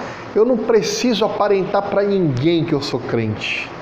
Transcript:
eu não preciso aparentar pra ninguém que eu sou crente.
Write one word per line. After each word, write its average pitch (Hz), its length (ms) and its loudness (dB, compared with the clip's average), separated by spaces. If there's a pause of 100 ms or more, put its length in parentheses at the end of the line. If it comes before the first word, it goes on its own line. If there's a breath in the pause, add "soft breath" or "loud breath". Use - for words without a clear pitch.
(340 loud breath)
eu 220 120 4
não 254 100 4
preciso 214 680 2
aparentar 196 560 0
pra 196 200 0
ninguém 165 600 2
que - 80 -2
eu 139 80 2
sou 139 180 -4
crente. - 720 -4 (120)